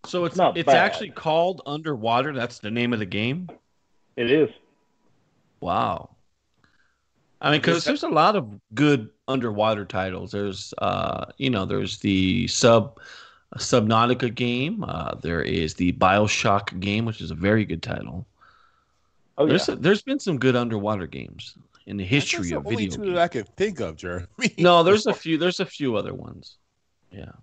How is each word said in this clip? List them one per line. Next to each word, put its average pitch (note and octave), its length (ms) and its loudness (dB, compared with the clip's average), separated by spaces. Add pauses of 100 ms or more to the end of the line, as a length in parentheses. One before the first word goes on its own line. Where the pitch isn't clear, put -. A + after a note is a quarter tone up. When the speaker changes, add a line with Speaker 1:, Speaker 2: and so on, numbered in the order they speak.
Speaker 1:
So F3 200 -2
Speaker 2:
It's E3 60 -4
Speaker 1:
it's, F3 60 -4
Speaker 2:
not E3+ 200 4
Speaker 1:
it's E3 80 -2
Speaker 2:
bad. C#3 100 8
Speaker 1:
actually G3 340 2
called E3 540 0
Underwater? D3 720 -2
That's A#2+ 240 -6
the G#2+ 120 -10
name A#2+ 220 0
of A2+ 60 0
the G#2 80 -2
game? B2 420 -4 (680)
Speaker 2:
It A#2+ 140 -2
is. D3 200 4 (1080)
Speaker 1:
Wow. G2 500 -4 (1300)
I D3 100 0
mean, D3+ 120 4
'cause E3+ 160 4
Speaker 3:
Is - 60 -4
that D3 60 0
Speaker 1:
there's D4 120 -2
a E4 60 -4
lot F3 280 4
of G#2+ 240 -6 (140)
good C#3 340 4 (200)
underwater G#2+ 580 0
titles. F#2 460 -6
There's, G2+ 460 -6
uh, F#2+ 460 -2 (140)
you C3+ 120 -2
know, G2+ 140 0
there's G2+ 360 -4
the F#2+ 480 2
Sub-, A#2 500 4 (580)
Subnautica A#2+ 760 2
game. C3 520 -2
Uh, - 300 -6
there E2+ 260 -4
is E2+ 320 -2
the F2 200 2
BioShock G2+ 840 2
game, G#2 260 -2
which A2 160 -6
is E2+ 80 -10
a - 40 -8
very G2+ 300 2
good E2 180 -6
title. C2+ 440 -8 (1120)
Speaker 2:
Oh, D3 80 4
Speaker 1:
There's E3+ 220 2
Speaker 2:
yeah. - 60 -2
Speaker 1:
a, - 40 -10
there's F#3+ 240 4
been C#4 180 -4
some D#3+ 180 -2
good B2 160 4
underwater G#2+ 520 -2
games C2+ 500 -14 (300)
in G2+ 100 -8
the G2 80 -4
Speaker 3:
That's F#2 60 -6 (200)
Speaker 1:
history F2 200 -2
Speaker 3:
the D#2 80 -2
Speaker 1:
of C#2+ 80 -8
Speaker 3:
only A2+ 180 -2
Speaker 1:
video F#2+ 120 -4
Speaker 3:
two G#3+ 80 -8
Speaker 1:
games. F#3 100 -2
Speaker 3:
that E3+ 80 2
I F3 60 2
can A2+ 160 -6 (120)
think F#3 240 -2
of, D#2+ 160 -6
Jeremy. F2+ 300 -10 (160)
<laughs> G#3 160 -2
Speaker 1:
No, F3 240 8
there's G#3 240 4
a A3 80 0
few. D#3+ 240 -2
There's F3+ 220 -2
a F3+ 60 -2
few B2+ 300 -4
other F#2+ 180 -4
ones. - 440 -16 (520)
Yeah. - 220 -16 (100)